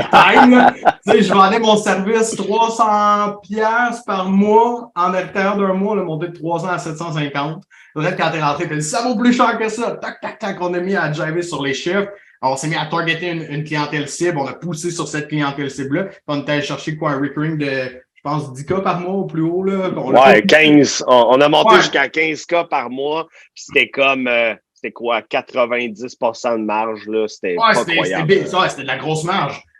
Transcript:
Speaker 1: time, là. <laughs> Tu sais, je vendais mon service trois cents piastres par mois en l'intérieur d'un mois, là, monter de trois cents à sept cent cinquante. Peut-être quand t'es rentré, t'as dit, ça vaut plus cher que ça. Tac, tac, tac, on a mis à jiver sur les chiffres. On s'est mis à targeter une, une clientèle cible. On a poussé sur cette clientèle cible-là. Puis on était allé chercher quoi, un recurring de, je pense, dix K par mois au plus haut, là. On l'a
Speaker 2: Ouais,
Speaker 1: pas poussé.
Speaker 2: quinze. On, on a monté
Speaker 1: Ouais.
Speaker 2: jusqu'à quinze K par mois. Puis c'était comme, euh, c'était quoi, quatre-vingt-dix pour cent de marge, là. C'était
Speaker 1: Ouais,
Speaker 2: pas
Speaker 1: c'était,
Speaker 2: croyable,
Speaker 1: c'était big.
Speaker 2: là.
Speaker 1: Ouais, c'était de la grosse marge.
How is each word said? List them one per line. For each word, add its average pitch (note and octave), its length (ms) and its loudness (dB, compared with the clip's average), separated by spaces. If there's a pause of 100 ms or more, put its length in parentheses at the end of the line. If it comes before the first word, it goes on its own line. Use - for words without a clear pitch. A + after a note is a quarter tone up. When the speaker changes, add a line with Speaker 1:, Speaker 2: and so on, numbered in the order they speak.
(100)
Speaker 1:
time, B3 400 8
là. - 280 6
<laughs> - 280 0
Tu G3+ 60 0
sais, A3 100 6
je F#3 120 0
vendais G3 240 4
mon G#3+ 180 4
service G#3 600 0
trois A3 340 0
cents G#3 720 2
piastres A3 640 -2
par F#3+ 240 -4
mois G#3+ 640 4
en F3 160 0
l'intérieur G3 480 -2
d'un F#3+ 160 0
mois, G3 220 -2
là, F#3+ 60 -2
monter E3 260 -6
de E3+ 60 -12
trois E3 260 -4
cents F#3 80 -6
à F3 100 -4
sept D#3 180 -8
cent E3 160 -8
cinquante. D3 500 -6 (320)
Peut-être F3 220 -2
quand E3 140 -2
t'es D#3+ 100 -4
rentré, D3+ 280 -2
t'as D#3 80 -6
dit, D3+ 60 -4
ça A#3+ 200 -4
vaut B3 140 0
plus A#3+ 180 4
cher A#3 240 2
que A3 100 -2
ça. G#3+ 240 -4
Tac, - 280 -12
tac, - 180 -12
tac, G3 220 -8
on F3+ 140 -4
a F3 60 -2
mis F#3+ 160 -2
à D#3 160 -2
jiver D#3 300 -4
sur D3+ 200 -8
les C3+ 120 -2
chiffres. G3 340 -2 (340)
On C3+ 140 0
s'est D#3 120 -6
mis D#3+ 80 -2
à D#3 100 -4
targeter E3 420 -2
une, E3 200 -6
une D3+ 160 -6
clientèle D3 440 -4
cible. E3+ 300 -2
On C3+ 80 -2
a B2+ 60 -8
poussé E3+ 380 -8
sur D#3+ 180 -6
cette D3 200 -6
clientèle C#3+ 420 -4
cible-là. C#3 340 -4
Puis - 220 -16
on C#3+ 160 -2
était C#3+ 100 -4
allé D3 100 0
chercher D3+ 340 -6
quoi, D#3 160 -2
un C3+ 80 -2
recurring D3+ 360 -4
de, D3 100 -2
je C3 560 -8
pense, C#3+ 300 -6
dix C3+ 140 -14
K F#3+ 160 -2
par F3+ 180 -2
mois F3+ 140 -6
au G3 100 -2
plus D#3+ 180 -4
haut, F3 200 -2
là. F#3+ 340 -2
On C3 140 -6
l'a B2+ 100 6
Speaker 2:
Ouais, A#2+ 220 8
Speaker 1:
pas - 0 -
poussé. G2+ 40 0
Speaker 2:
quinze. D3 600 6
On, B2 240 6
on C3 100 6
a D3 80 6
monté D#3 260 4
Speaker 1:
Ouais. F#3+ 60 8
Speaker 2:
jusqu'à D3+ 280 0
quinze D#3+ 360 -4
K E3+ 240 -2
par B2+ 220 -4
mois. D3 360 -6 (280)
Puis - 140 -20
c'était B2 200 2
comme, C3+ 380 0
euh, A#2 280 0 (200)
c'était A2+ 180 -12
quoi, A#2 300 -4
quatre-vingt-dix A#2+ 920 -4
pour A#2 200 -2
cent A#2 220 -2
de A2 60 -4
marge, G#2+ 420 -4
là. A2 220 -2
C'était F#2+ 280 -6
Speaker 1:
Ouais, - 0 -
Speaker 2:
pas A3 200 0
Speaker 1:
c'était, E3+ 200 -4
Speaker 2:
croyable, F3 320 -4
Speaker 1:
c'était F#3 140 2
big. - 100 -8
Speaker 2:
là. F3+ 80 0
Speaker 1:
Ouais, F3 80 0
c'était - 140 -10
de C3 60 -12
la B2+ 100 -4
grosse D#3 260 -6
marge. F3 380 -4 (180)